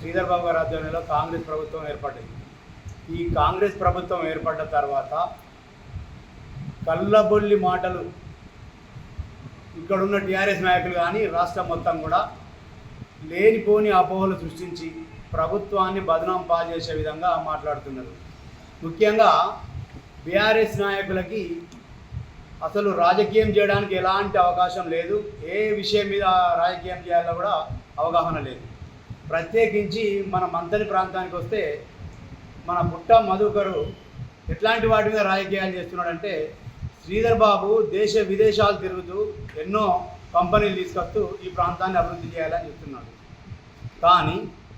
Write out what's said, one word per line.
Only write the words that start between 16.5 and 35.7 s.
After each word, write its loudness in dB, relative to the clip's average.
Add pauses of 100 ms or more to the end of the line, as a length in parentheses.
పాలు 0
చేసే -6
విధంగా -2
మాట్లాడుతున్నారు. -6 (800)
ముఖ్యంగా 4 (680)
బీఆర్ఎస్ 2
నాయకులకి -4 (1080)
అసలు 0
రాజకీయం 4
చేయడానికి 4
ఎలాంటి 2
అవకాశం 2
లేదు. -2 (200)
ఏ -2
విషయం 0
మీద 0 (360)
రాజకీయం 0
చేయాలో 0
కూడా 0 (300)
అవగాహన 0
లేదు. -8 (680)
ప్రత్యేకించి 0
మన 0
మంతని 0
ప్రాంతానికి -2
వస్తే, -4 (840)
మన 0
పుట్ట 0
మధుకరు 2 (600)
ఎట్లాంటి 0
వాటి 4
మీద 0
రాజకీయాలు 0